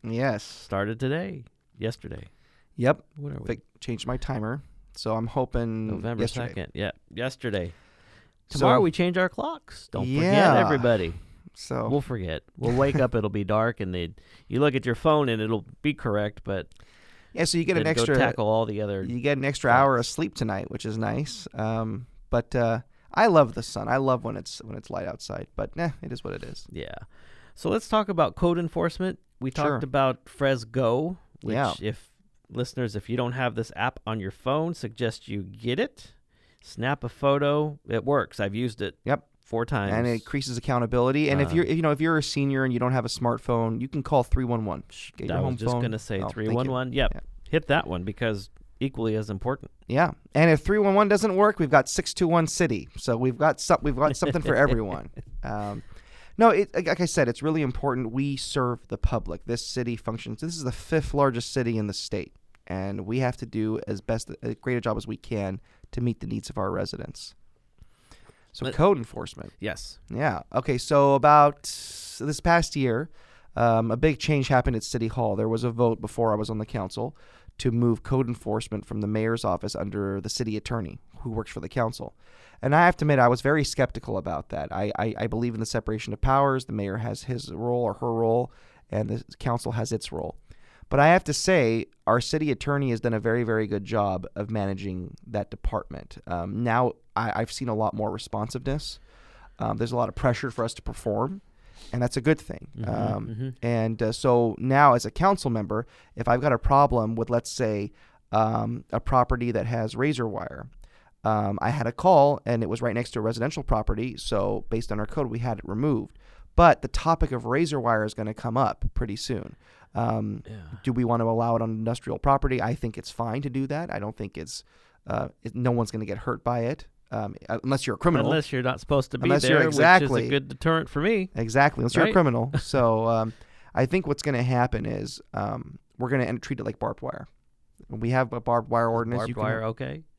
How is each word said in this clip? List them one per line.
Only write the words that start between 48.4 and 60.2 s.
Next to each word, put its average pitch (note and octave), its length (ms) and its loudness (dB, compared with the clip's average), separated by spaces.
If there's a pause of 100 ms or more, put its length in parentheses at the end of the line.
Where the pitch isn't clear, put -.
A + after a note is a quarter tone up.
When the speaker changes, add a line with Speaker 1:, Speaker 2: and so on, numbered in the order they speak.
Speaker 2:
equally A2+ 360 -2
as G#2+ 160 -4
important. B2 400 -4 (160)
Speaker 1:
Yeah. D3+ 240 2 (240)
And E3 160 8
if D3+ 100 6
three G3+ 160 2
one G3+ 160 4
one G#3 140 6
doesn't G3+ 280 4
work, G3+ 240 6
we've D3+ 120 2
got C#3 180 8
six - 240 -2
two F3+ 140 2
one E3 180 4
City. - 520 0
So A#2+ 200 0
we've B2 200 2
got D3 240 2
some-, - 200 4
we've C#3+ 140 0
got C#3+ 220 2
something D#3 260 0
for D3+ 120 2
Speaker 2:
<laughs> - 0 -
Speaker 1:
everyone. A2 540 2 (340)
Um, G#2 380 -6 (560)
no, A3+ 120 10
it, F#3+ 260 2
like, F3 120 -2
like F3 140 0
I F3+ 40 2
said, D3+ 220 2
it's A#2 140 -2
really D#3 220 0
important. B2+ 480 -2
We C#3 260 -2
serve B2 520 -2
the - 100 -6
public. - 460 -2
This A#2 200 -4
city A#2+ 300 -4
functions. A2+ 460 -8